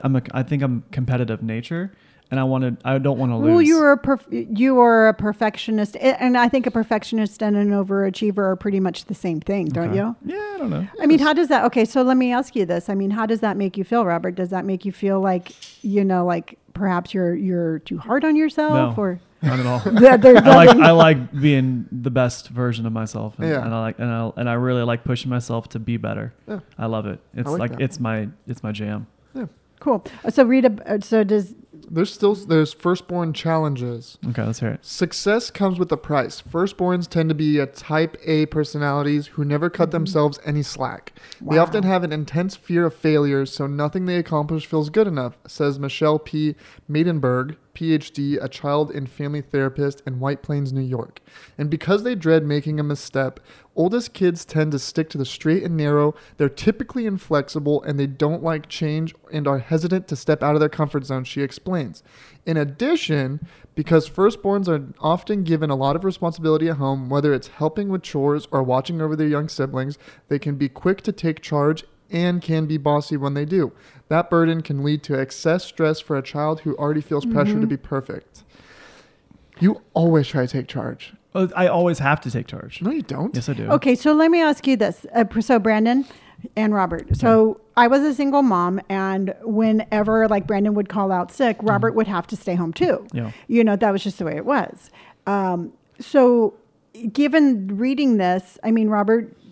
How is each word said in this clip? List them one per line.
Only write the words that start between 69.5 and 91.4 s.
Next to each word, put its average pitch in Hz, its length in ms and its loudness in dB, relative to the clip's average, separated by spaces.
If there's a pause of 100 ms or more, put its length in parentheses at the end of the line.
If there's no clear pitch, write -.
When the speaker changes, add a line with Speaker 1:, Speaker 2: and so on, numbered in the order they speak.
Speaker 3:
siblings, 135 480 -6 (300)
they 147 100 -2
can 143 160 -4
be 139 160 -2
quick 190 320 -2
to 214 100 -4
take 165 300 -4
charge 151 420 -2 (240)
and 175 320 -2
can 160 260 -2
be 156 120 -4
bossy 147 380 -2
when 139 180 -4
they 147 100 -2
do. 156 280 0 (360)
That 170 220 0
burden 165 320 2
can 139 220 -4
lead 147 180 0
to 139 180 -4
excess 160 440 -2
stress 156 340 -2
for - 180 -6
a 135 60 -2
child 151 380 -4
who 147 160 -4
already 151 240 -2
feels 143 260 -4
pressure 208 280 0
to 214 40 0
Speaker 2:
Mm-hmm. 220 80 0
Speaker 3:
be 147 100 -2
perfect. - 680 -10 (1120)
You 202 220 2 (140)
always 165 340 4
try 135 180 -2
to - 60 -8
take 127 160 -4
charge. - 460 -10 (200)
Speaker 1:
Oh, 185 220 0
I 180 100 2
always 175 320 2
have 143 240 0
to 127 80 -6
take 117 160 -6
charge. - 360 -14
Speaker 3:
No, 202 80 -2
you 302 120 -4
don't. 139 320 -6
Speaker 1:
Yes, 123 140 -6
I 139 60 -2
do. 110 160 -6
Speaker 2:
Okay, 277 240 4
so 294 180 2
let 320 180 4
me 339 100 4
ask 302 260 0
you 269 100 2
this. 202 380 -2
Uh, 233 100 4
pr-, 220 160 -4
so 233 180 4
Brandon 220 460 2 (520)
and 214 180 0
Robert. 180 420 -2
So 220 420 4 (180)
Speaker 1:
Yeah. 240 80 8
Speaker 2:
I - 40 6
was 277 140 4
a 294 120 0
single 277 280 2
mom, 185 460 2
and 190 540 -2
whenever, 220 840 2
like, 202 180 0
Brandon 208 280 0
would 202 140 -2
call 196 220 -2
out 180 220 -2
sick, 226 300 0